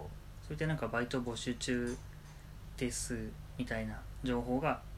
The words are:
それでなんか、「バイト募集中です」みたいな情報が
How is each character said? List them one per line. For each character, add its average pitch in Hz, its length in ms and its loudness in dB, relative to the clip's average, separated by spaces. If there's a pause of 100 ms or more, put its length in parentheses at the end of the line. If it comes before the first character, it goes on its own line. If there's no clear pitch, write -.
(440)
そ - 60 -8
れ 151 60 0
で 156 100 2
な 156 80 6
ん - 20 4
か、 117 120 0
「バ 120 140 4
イ 123 40 4
ト 131 140 4
募 120 160 0
集 123 200 0
中 123 400 2 (800)
で 123 140 2
す」 113 380 -2 (300)
み 127 80 0
た 117 120 2
い 110 80 0
な 110 140 -4 (240)
情 123 160 4
報 123 180 4
が 143 220 4 (180)